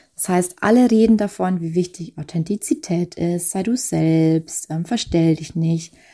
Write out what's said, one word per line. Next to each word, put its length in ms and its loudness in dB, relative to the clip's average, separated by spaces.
Das 120 -6
heißt, 320 0
alle 300 4
reden 260 6
davon, 440 -2
wie 140 -6
wichtig 440 -4
Authentizität 1000 -4
ist, 340 -2
sei 120 -4
du 140 0
selbst, 960 0
ähm, 140 -4
verstell 520 0
dich 180 -14
nicht. 400 -2